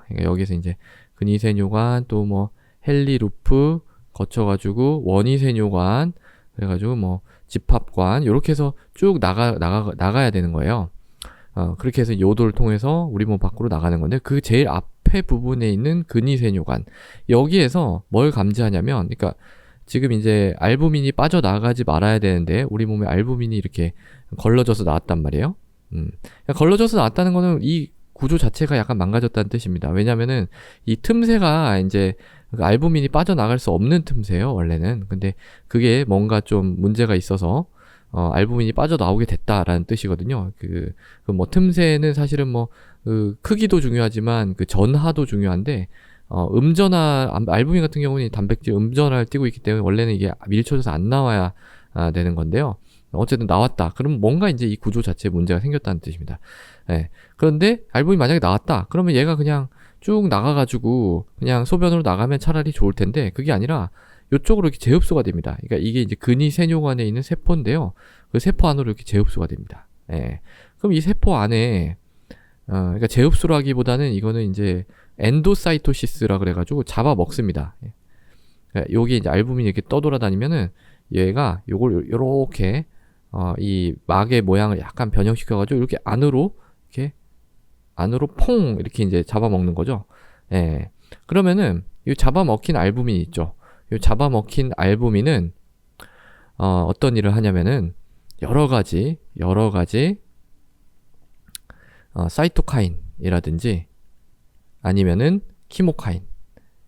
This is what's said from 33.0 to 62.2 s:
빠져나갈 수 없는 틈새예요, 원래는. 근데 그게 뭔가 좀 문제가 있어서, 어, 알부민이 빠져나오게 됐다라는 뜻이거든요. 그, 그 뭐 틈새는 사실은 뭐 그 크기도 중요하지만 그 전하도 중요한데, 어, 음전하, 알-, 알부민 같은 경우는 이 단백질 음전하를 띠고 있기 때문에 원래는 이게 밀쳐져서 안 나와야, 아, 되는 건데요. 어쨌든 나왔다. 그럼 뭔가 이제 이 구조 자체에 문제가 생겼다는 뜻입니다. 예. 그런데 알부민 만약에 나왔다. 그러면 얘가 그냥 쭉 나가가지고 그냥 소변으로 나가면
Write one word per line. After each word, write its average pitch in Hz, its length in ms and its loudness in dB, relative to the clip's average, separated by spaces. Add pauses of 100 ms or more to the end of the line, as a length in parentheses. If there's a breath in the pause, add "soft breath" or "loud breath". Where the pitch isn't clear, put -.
빠져나갈 143 500 2
수 104 120 -2
없는 131 320 2
틈새예요, 110 500 -2
원래는. 87 540 -2
근데 98 280 -4 (320 loud breath)
그게 123 380 2
뭔가 104 360 2
좀 95 380 0
문제가 107 360 2
있어서, 95 520 -2 (440 soft breath)
어, 85 220 -2
알부민이 110 400 0
빠져나오게 117 520 0
됐다라는 87 600 0
뜻이거든요. 98 720 -4
그, 90 340 -8 (320 soft breath)
그 - 80 -6
뭐 92 180 0
틈새는 165 640 2
사실은 143 340 -2
뭐 120 200 -4 (380 soft breath)
그 110 360 -2
크기도 208 380 2
중요하지만 113 760 0
그 95 100 -4
전하도 147 600 2
중요한데, 101 640 -2 (400 soft breath)
어, 87 280 -2
음전하, 156 760 2
알-, 107 160 -2
알부민 135 340 2
같은 151 200 -2
경우는 135 240 -2
이 110 40 -4
단백질 107 440 -2
음전하를 123 520 2
띠고 139 220 -2
있기 - 140 -8
때문에 107 200 0
원래는 107 320 0
이게 98 180 0 (160)
밀쳐져서 113 440 0
안 87 180 -2
나와야, 113 440 0 (400 soft breath)
아, 85 180 -2
되는 87 240 0
건데요. 98 400 -2 (360 soft breath)
어쨌든 117 360 -2
나왔다. 90 480 0
그럼 139 240 -2
뭔가 156 300 2
이제 120 180 -2
이 107 80 -2
구조 110 260 -2
자체에 92 300 -4
문제가 87 280 0
생겼다는 117 420 -4
뜻입니다. - 380 -12 (520 loud breath)
예. 80 180 -2 (280 soft breath)
그런데 160 440 2 (100)
알부민 175 280 2
만약에 151 200 2
나왔다. 98 500 0
그러면 175 260 0
얘가 151 200 2
그냥 147 340 -2 (300 soft breath)
쭉 208 280 0
나가가지고 120 960 0 (140)
그냥 123 260 0
소변으로 170 380 2
나가면 117 340 0